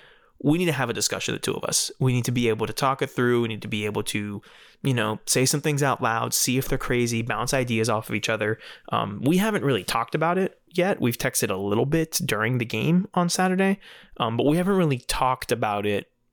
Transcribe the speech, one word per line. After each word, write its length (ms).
We 160
need 80
to 80
have 160
a 40
discussion, 400
the 60
two 140
of 100
us. 360
We 140
need 120
to 60
be 180
able 180
to 60
talk 300
it 80
through. 320
We 40
need 140
to 60
be 180
able 180
to, 380
you 120
know, 340
say 180
some 160
things 220
out 180
loud, 320
see 240
if 100
they're 120
crazy, 420
bounce 320
ideas 360
off 200
of 60
each 120
other. 300
Um, 340
we 140
haven't 260
really 200
talked 320
about 240
it 200
yet. 260
We've 180
texted 340
a 40
little 300
bit 400
during 320
the 80
game 480
on 160
Saturday, 500
um, 180
but 120
we 100
haven't 180
really 220
talked 540
about 340
it 240